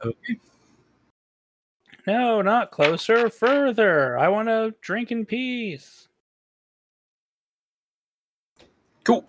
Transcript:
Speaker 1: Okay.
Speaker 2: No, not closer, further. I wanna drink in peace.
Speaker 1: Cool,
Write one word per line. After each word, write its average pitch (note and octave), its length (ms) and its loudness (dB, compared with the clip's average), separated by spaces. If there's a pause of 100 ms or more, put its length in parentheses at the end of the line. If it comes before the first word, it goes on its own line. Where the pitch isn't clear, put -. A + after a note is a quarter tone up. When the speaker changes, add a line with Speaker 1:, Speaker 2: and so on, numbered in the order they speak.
Speaker 1:
Okay. A#2 340 -8 (1700)
Speaker 2:
No, A3+ 340 0
not G#3 300 0
closer, A3 580 2
further. G#3+ 880 2
I C#3+ 100 4
wanna A3 540 0
drink A3 300 -6
in A#3 140 -4
peace. A#3+ 840 -8 (3000)
Speaker 1:
Cool, - 260 2